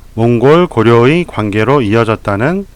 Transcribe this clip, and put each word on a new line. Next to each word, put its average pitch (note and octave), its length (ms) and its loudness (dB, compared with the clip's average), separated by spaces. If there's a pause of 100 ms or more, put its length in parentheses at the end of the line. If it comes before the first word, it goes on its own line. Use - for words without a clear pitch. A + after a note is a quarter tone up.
(140)
몽골 A#2+ 540 2
고려의 A#2 560 2
관계로 A2 580 -2
이어졌다는 A2 920 -2